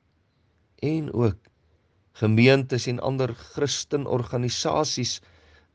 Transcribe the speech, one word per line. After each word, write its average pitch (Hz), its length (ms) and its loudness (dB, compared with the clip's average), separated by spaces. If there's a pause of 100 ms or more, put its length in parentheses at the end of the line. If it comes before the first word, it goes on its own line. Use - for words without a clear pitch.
(760)
en 151 380 -4
ook 110 240 2 (760)
gemeentes 123 720 4
en 123 140 -4
ander 131 360 -2
Christenorganisasies 135 1900 -4 (540)